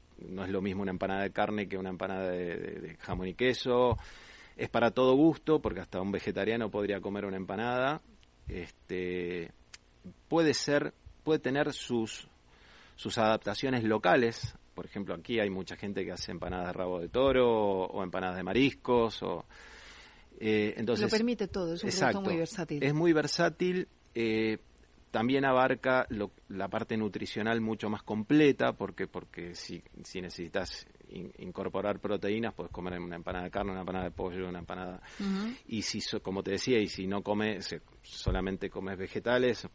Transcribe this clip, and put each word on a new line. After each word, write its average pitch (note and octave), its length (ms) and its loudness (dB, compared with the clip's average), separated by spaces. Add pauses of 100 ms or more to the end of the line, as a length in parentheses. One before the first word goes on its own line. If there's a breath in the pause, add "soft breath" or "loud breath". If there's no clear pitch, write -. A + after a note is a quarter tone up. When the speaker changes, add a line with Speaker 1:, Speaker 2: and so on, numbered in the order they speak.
(280)
Speaker 1:
no F#2+ 160 -6
es F#2 60 -4
lo G2 120 0
mismo G2 200 -2
una F#2+ 100 0
empanada F#2+ 300 0
de G2 100 -2
carne G#2 360 0
que F#2+ 100 -6
una F#2+ 120 -6
empanada F#2+ 420 -4
de, F2 260 -2
de, E2+ 240 -8
de - 160 -12
jamón F#2 300 -6
y F2+ 80 -6
queso. B2 640 2 (600 loud breath)
Es - 120 -4
para A#2 220 4
todo C3 240 6
gusto, D#3 460 6
porque F#2+ 200 -2
hasta F2+ 200 -4
un G2 100 -2
vegetariano G#2+ 580 0
podría G2+ 300 -2
comer G2+ 260 -4
una F#2+ 120 -4
empanada. B2 640 -2 (460)
Este, F2+ 1040 -6 (760)
puede D#3 260 4
ser, D3 400 0 (300)
puede D#3 160 4
tener C#3+ 340 0
sus, - 540 -2 (680 loud breath)
sus - 220 -6
adaptaciones A2 680 2
locales. A#2 720 4 (200)
Por F2 100 -10
ejemplo, G2 300 -6
aquí A2 240 -2
hay G#2 100 2
mucha F#2 260 -6
gente G2 300 -4
que F#2 60 -6
hace F2+ 200 -8
empanadas F2+ 360 -6
de F2+ 60 -6
rabo F2+ 260 -4
de E2+ 100 -6
toro B2+ 400 4
o, G2+ 380 2
o G2 160 -4
empanadas F#2 340 -2
de F#2 60 -4
mariscos. A#2 800 2
O, F2+ 220 -4 (920 loud breath)
eh, G#2+ 380 2
entonces, A#2+ 280 2
Speaker 2:
Lo - 120 2
permite A3 300 0
todo, F3 260 -2
es E3+ 100 -8
un G3+ 60 0
Speaker 1:
exacto, F#3 300 2
Speaker 2:
producto G3 120 0
muy E3 80 0
versátil. D#3 440 -4
Speaker 1:
es C#3+ 100 4
muy E3 200 6
versátil, E3+ 720 2 (260)
eh, A2 440 2 (540)
también C3 340 2
abarca C3 640 4
lo, G#2 220 -4 (180)
la F#2+ 200 -4
parte A2 280 -4
nutricional G#2+ 640 -2
mucho A2 280 -4
más G#2+ 140 -4
completa, B2+ 720 4
porque, F#2 340 -6
porque F2 480 -12
si, E2+ 280 -12 (200)
si F#2 180 -10
necesitas F2 640 -6 (220)
in-, - 300 -14
incorporar F#2+ 600 -4
proteínas, G#2 540 -2
puedes - 180 -8
comer F2+ 260 -8
una F2 200 -8
empanada F2+ 260 -6
de F2+ 80 -8
carne, G2+ 220 -2
una F#2+ 80 -6
empanada F#2 240 -4
de E2+ 60 -4
pollo, F#2 360 -6
una F2+ 120 -8
empanada. F2+ 420 -10 (180 loud breath)
Speaker 2:
Ujú. G3+ 340 -4 (140)
Speaker 1:
Y - 140 -4
si - 180 -4
so-, - 240 -6
como G2 200 -4
te F#2+ 80 -2
decía, A#2 280 2
y G2+ 80 2
si F#2+ 200 -6
no G2 160 -2
comes, G#2 420 -2
se-, - 160 -8 (200)
solamente F#2 680 -4
comes F#2+ 280 -8
vegetales, A#2 760 0